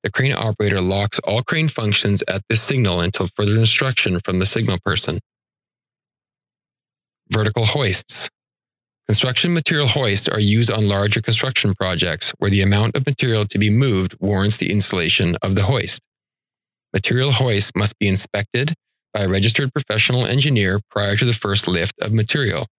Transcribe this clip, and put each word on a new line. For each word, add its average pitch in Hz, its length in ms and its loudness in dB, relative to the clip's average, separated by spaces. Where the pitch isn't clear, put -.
The 101 80 -4
crane 131 220 0
operator 104 480 0
locks 98 400 0
all 110 220 0
crane 160 260 0
functions 104 600 0
at 98 200 -4
this 113 140 0
signal 104 380 0
until 87 340 -2
further 104 220 0
instruction 113 640 0
from 92 180 -2
the 92 80 2
signal 95 380 0
person. 95 360 0
Vertical 110 360 0
hoists. - 640 0
Construction 127 460 0
material 156 340 0
hoists 113 400 0
are 107 120 0
used 107 300 4
on 107 160 0
larger 101 340 0
construction 120 540 0
projects 87 640 -2
where 104 120 0
the 98 120 2
amount 101 340 2
of 139 100 0
material 117 400 0
to - 120 -4
be 104 120 2
moved 104 500 2
warrants 101 360 2
the - 140 -2
installation 90 720 0
of 95 120 -2
the 95 100 2
hoist. - 360 0
Material 127 400 0
hoists 117 420 0
must 101 240 -2
be 104 80 0
inspected 104 680 -2
by 104 100 -4
a 98 60 0
registered 110 440 0
professional 123 540 -2
engineer 110 540 0
prior 101 260 -2
to 127 80 0
the 120 80 2
first 101 340 -2
lift 92 340 -2
of 107 120 -2
material. 110 540 0